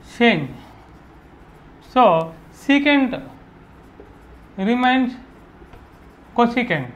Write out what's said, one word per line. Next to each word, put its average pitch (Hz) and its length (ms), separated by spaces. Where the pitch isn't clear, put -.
change. 185 340
So, 254 100
secant 285 480
remains 254 420
cosecant 233 580